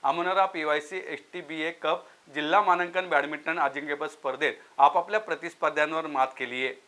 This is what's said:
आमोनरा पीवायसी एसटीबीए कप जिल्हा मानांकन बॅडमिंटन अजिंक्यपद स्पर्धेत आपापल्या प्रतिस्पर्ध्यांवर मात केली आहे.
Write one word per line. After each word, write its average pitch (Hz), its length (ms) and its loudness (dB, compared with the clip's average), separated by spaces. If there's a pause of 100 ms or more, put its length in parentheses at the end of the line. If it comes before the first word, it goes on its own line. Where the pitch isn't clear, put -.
आमोनरा 180 420 2
पीवायसी 156 520 -2 (140)
एसटीबीए 160 600 -8
कप 165 340 -2 (300)
जिल्हा 151 260 4
मानांकन 180 480 0
बॅडमिंटन 151 500 0
अजिंक्यपद 143 480 -2
स्पर्धेत 139 460 -2 (240)
आपापल्या 175 420 4
प्रतिस्पर्ध्यांवर 160 880 -2
मात 135 200 0
केली 127 380 -6
आहे. 127 80 -4 (140)